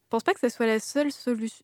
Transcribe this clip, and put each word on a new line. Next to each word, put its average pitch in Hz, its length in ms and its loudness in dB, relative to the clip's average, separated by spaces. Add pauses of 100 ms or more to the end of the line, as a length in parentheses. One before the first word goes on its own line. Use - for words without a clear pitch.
Je - 60 -20
pense 226 120 0
pas 381 100 2
que - 60 -2
ça 254 100 2
soit 226 180 0
la 220 120 2
seule 285 320 0
solu-, 226 380 -2 (140)